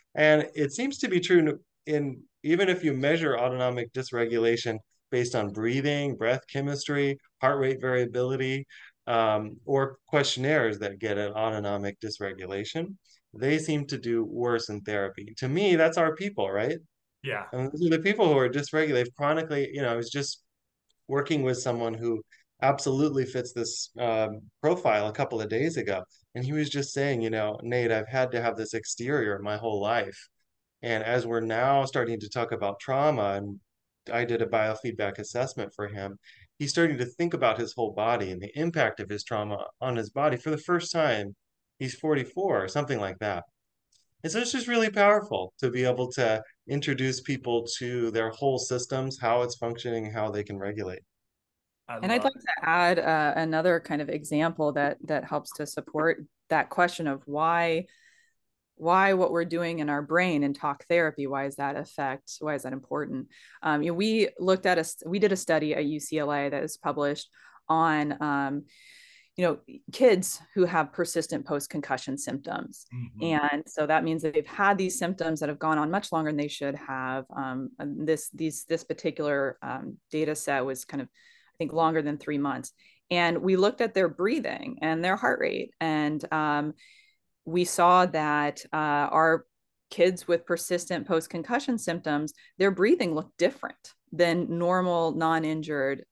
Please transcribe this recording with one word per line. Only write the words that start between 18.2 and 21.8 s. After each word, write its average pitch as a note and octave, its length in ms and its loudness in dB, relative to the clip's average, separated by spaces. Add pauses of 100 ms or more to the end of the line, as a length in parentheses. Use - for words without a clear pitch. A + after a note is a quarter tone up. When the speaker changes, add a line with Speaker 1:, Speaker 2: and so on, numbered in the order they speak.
Speaker 1:
who D3 100 6
are B2+ 100 4
dysregulated C#3 680 0
chronically. D3 560 0
You C#3 100 -4
know, A#2+ 80 0
I A#2 60 0
was A#2 140 -4
just C#3 320 -6 (680)
working C#3 340 0
with B2+ 160 0
someone A#2+ 360 -2